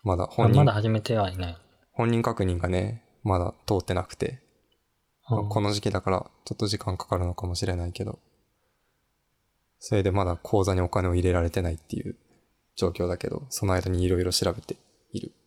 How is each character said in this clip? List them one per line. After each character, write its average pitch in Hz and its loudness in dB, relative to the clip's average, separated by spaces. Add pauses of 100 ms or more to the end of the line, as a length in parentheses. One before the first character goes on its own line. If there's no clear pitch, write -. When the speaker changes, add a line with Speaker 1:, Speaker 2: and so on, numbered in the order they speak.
Speaker 1:
ま 92 2
だ 87 0
本 113 4
人、 135 8
Speaker 2:
あ、 143 8
ま 117 6
だ - -2
始 107 2
め 110 2
て 117 -4
は 101 0
い 92 -10
な 87 -6
い。 82 -16 (340)
Speaker 1:
本 117 0
人 117 2
確 110 0
認 90 0
が 90 -2
ね、 95 -2 (180)
ま 95 2
だ 87 -2 (120)
通 107 2
っ - -12
て - -4
な 87 0
く - -16
て。 - -4 (840)
Speaker 2:
あ 117 -2
ー。 101 0
Speaker 1:
ま 101 -4
あ、 104 -6
こ 107 0
の 101 2
時 104 -2
期 104 0
だ 95 -2
か 95 -2
ら - -2 (140)
ち - -10
ょ - -6
っ - -10
と 107 -2
時 101 -2
間 95 -4
か - -10
か 95 0
る 90 0
の 87 -4
か - -8
も 90 -4
し 98 -4
れ 90 -2
な 87 -4
い 87 -8
け - -8
ど。 - -8 (1600)
そ - -4
れ 98 4
で 95 4
ま 95 2
だ 87 0
口 101 2
座 95 2
に 92 2
お 87 0
金 92 0
を 87 2
入 90 2
れ 90 4
ら 87 2
れ 85 0
て 95 -2
な 85 -2
い 80 -4
っ - -8
て - -10
い - -8
う 78 -10 (600)
状 92 0
況 87 -2
だ 90 -4
け - -6
ど、 - -8
そ - -4
の 92 2
間 92 0
に 90 2
色 92 2
々 90 0
調 - 0
べ - -10
て - -10 (360)
い - -6
る。 - -14 (140)